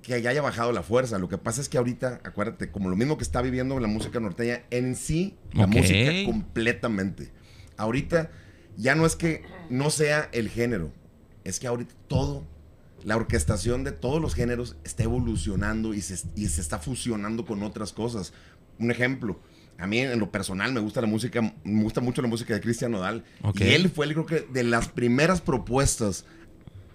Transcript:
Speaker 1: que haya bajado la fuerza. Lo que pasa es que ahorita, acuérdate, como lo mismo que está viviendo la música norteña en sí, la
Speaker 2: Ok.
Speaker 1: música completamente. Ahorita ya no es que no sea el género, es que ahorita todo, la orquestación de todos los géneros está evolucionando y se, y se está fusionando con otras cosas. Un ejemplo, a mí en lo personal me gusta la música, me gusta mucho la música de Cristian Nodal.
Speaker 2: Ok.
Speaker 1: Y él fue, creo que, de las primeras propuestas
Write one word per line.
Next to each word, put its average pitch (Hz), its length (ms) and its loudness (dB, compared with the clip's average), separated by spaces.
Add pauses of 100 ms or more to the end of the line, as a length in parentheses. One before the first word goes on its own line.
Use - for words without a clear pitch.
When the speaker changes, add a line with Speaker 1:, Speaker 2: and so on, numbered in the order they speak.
Speaker 1:
que 123 120 -4
haya 123 260 2
bajado 117 320 0
la 95 100 0
fuerza. 113 360 2
Lo 87 100 -2
que 90 80 -4
pasa 117 240 -4
es 135 80 -6
que 151 80 -2
ahorita, 123 480 -2
acuérdate, 104 460 -4
como 98 180 -2
lo 92 80 2
mismo 139 220 2
que - 60 -6
está 123 180 0
viviendo 131 360 -2
la 113 100 0
música 110 300 -2
norteña 117 520 -2
en 127 260 0
sí, 170 380 -2 (180)
la 101 120 6
Speaker 2:
Ok. 95 100 6
Speaker 1:
música 104 360 6 (140)
completamente. 113 1080 -2 (440)
Ahorita 143 540 0 (480)
ya 131 160 4
no 160 100 6
es 160 100 4
que 165 280 -2 (260)
no 135 220 0
sea 151 420 2
el 110 160 -2
género, 113 420 -2 (540)
es 92 160 -6
que 131 60 -8
ahorita 120 260 -6 (160)
todo, 143 380 -2 (560)
la 107 140 0
orquestación 117 680 0
de 135 100 -4
todos 139 280 0
los 151 140 -2
géneros 120 500 -2
está - 200 -2
evolucionando 110 920 0
y 101 80 -2
se, 92 160 -8 (180)
y 104 120 -2
se - 120 0
está - 180 -4
fusionando 113 680 -4
con 104 160 -4
otras 107 320 -6
cosas. 110 400 -4 (440)
Un 117 120 2
ejemplo, 120 500 0 (380)
a 85 80 -6
mí 113 140 2
en 127 180 0
lo 101 120 0
personal 101 440 -2
me 113 60 0
gusta 107 200 -2
la 113 60 2
música, 110 340 0 (240)
me 107 180 4
gusta 113 200 0
mucho 123 180 0
la 123 80 0
música 113 240 -2
de 101 80 0
Cristian 117 320 0
Nodal. 104 320 -4 (160)
Speaker 2:
Ok. 101 220 0
Speaker 1:
Y 95 60 6
él 170 200 6
fue, 147 240 0
creo 156 140 -2
que, 156 260 -2
de 127 120 0
las 117 240 2
primeras 143 520 4
propuestas 117 840 0 (680)